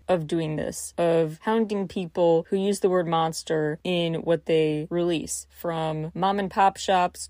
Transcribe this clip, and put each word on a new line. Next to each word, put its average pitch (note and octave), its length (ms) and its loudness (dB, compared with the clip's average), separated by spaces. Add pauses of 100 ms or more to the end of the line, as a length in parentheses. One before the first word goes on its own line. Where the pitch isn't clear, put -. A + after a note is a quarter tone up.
of F3 180 0
doing D#3 300 -2
this, - 420 -8
of E3 460 2
hounding G#3 440 0
people E3+ 600 2
who G3+ 80 0
use G3 220 0
the G3 100 2
word F3+ 160 2
monster E3 760 -2
in E3+ 320 0
what D#3+ 320 0
they D#3 420 2
release, E3+ 600 -2
from D#3+ 640 -4
mom G3 240 0
and F#3+ 100 -4
pop G3 280 2
shops F3+ 520 0